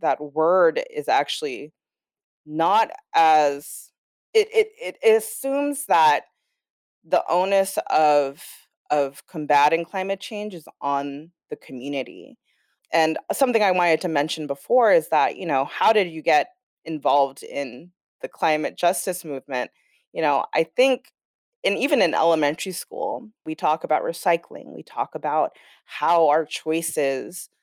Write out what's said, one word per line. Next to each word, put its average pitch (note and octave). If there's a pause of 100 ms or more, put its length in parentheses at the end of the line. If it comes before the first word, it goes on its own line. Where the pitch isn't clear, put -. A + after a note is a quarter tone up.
that D3
word D#3+ (120)
is D3
actually C3+ (760)
not F3 (240)
as, D3+ (420)
it, G#3+
it, G3
it A3
assumes C4+
that D#3 (800)
the E3
onus F#3+ (120)
of, D3 (480)
of C#3+
combating D3+
climate F#3+
change G#3
is D#3+ (140)
on C#3+ (200)
the D3
community. C3 (540)
And D#3+ (140)
something B3
I F#3+
wanted F3
to F#3
mention D#3
before A3+
is D#3+
that, C#3
you F#3
know, C3+
how -
did G3
you D#3+
get D3+ (340)
involved C#3
in C#3 (300)
the -
climate D#3
justice F3+
movement? C3+ (420)
You E3
know, C#3+ (100)
I E3
think, B3+ (540)
and G3
even C4
in E3+
elementary D#3
school, - (140)
we D#3+
talk D#3+
about D#3
recycling, -
we -
talk -
about D3+ (320)
how E3
our D3+
choices D3 (140)